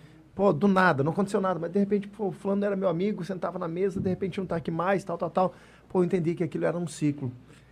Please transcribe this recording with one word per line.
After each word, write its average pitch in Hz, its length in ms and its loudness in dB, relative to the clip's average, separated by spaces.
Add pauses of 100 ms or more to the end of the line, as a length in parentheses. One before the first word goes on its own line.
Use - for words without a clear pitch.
(340)
pô, 196 180 4
do 160 160 2
nada, 185 360 4
não 160 80 0
aconteceu 196 280 0
nada, 185 200 0
mas 165 120 -6
de 202 60 0
repente, 202 300 0
pô, 196 240 -6
fulano 202 340 -2
era 202 100 0
meu 190 140 2
amigo, 180 340 0
sentava 180 360 -6
na 180 80 -4
mesa, 180 340 -2
de 190 80 0
repente 185 300 -4
não 185 80 -2
tá 170 80 -4
aqui 170 160 -4
mais, 180 320 0
tal, 170 140 -6
tal, 170 120 -4
tal. 185 240 2 (340)
Pô, 185 140 2
eu - 20 6
entendi 170 320 0
que 180 80 -2
aquilo 170 220 -2
era 160 120 2
um 175 80 -4
ciclo. 143 460 -2 (400)